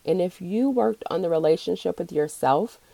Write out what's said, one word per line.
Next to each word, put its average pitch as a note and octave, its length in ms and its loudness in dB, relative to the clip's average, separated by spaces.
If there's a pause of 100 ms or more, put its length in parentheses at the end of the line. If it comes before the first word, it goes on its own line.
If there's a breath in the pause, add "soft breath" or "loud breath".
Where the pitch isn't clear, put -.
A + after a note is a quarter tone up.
and F3 160 0
if F3+ 180 -4
you G#3 300 0
worked A3+ 400 0
on F3 140 -2
the E3+ 80 0
relationship E3 680 0
with F3 140 -8
yourself D3+ 680 0 (160 soft breath)